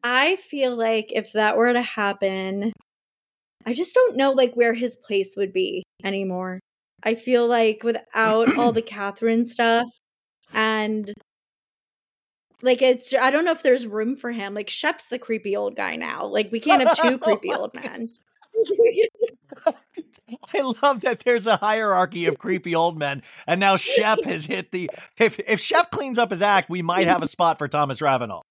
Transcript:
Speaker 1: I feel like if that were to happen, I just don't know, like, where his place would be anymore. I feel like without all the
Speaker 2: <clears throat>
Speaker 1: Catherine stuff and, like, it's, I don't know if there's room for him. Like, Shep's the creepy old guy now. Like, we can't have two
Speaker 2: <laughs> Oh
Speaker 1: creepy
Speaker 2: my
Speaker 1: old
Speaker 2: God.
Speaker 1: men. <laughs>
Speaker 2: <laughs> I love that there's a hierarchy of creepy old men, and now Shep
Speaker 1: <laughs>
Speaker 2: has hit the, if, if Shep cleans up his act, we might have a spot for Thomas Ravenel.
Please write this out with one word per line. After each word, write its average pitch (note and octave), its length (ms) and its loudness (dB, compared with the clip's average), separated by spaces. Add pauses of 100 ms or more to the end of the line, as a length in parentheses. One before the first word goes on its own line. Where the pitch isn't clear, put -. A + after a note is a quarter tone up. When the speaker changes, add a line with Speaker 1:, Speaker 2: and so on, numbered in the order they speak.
Speaker 1:
I C#4 280 2
feel C4 420 -4
like A3+ 340 0
if A3 200 -4
that G#3+ 260 2
were A#3+ 160 4
to A#3+ 80 2
happen, G3 880 -4 (920)
I A3+ 80 -4
just D#4+ 220 -4
don't B4+ 200 4
know, C4+ 180 2
like, B3+ 200 2
where A#3 220 2
his A#3+ 220 -4
place G3 380 -4
would F#3+ 160 -4
be F#3 300 -4 (220)
anymore. F#3+ 560 -4 (420)
I A3+ 140 0
feel A#3+ 320 2
like A3+ 360 2
without A3 720 2
all A#3+ 160 4
the A3+ 100 0
Speaker 2:
<clears throat> - 20 -8
Speaker 1:
Catherine A3+ 600 -2
stuff A#3 420 2 (680)
and, G#3+ 580 -2 (1500)
like, B3+ 220 2
it's, B3+ 320 2
I C4+ 160 4
don't D#4 140 2
know E4 60 2
if D#4+ 120 -4
there's B3 240 2
room A3 280 -4
for B3 160 -10
him. G3+ 220 -8
Like, G#3 160 -8
Shep's - 400 -4
the - 80 -8
creepy A3 380 -6
old G#3 200 -4
guy F#3+ 200 -6
now. D#3+ 320 -8
Like, G3+ 240 -2
we A3+ 80 -4
can't C#4 280 2
have E4 80 4
two D4+ 220 2
Speaker 2:
<laughs> - 60 -10
Oh - 20 -2
Speaker 1:
creepy - 240 0
Speaker 2:
my - 80 -2
Speaker 1:
old - 160 -8
Speaker 2:
God. - 100 -14
Speaker 1:
men. - 260 -10 (440)
<laughs> A4 1200 0
Speaker 2:
<laughs> - 0 - (800)
I C4 200 -2 (100)
love C#4 180 2
that A#3 200 -4
there's A#3 260 0
a G#3+ 100 4
hierarchy F#3+ 680 0
of C#3+ 100 0
creepy F3+ 380 -4
old E3 240 2
men, C#3 240 -4 (240)
and E3+ 120 0
now G3 160 4
Shep A3 460 2
Speaker 1:
<laughs> D#4+ 40 -4
Speaker 2:
has D#3+ 200 -6
hit F#3 260 -6
the, F3+ 200 -6 (260)
if, A3+ 220 2
if G#3 200 -2
Shep E4+ 300 0
cleans C4+ 300 -4
up A#3 100 2
his F#3 140 -2
act, G3+ 260 2
we F3 140 -4
might F3 220 0
have F3 180 2
a D#3+ 40 -6
spot E3 300 0
for D3 100 -6
Thomas D3 360 -2
Ravenel. A#2+ 480 0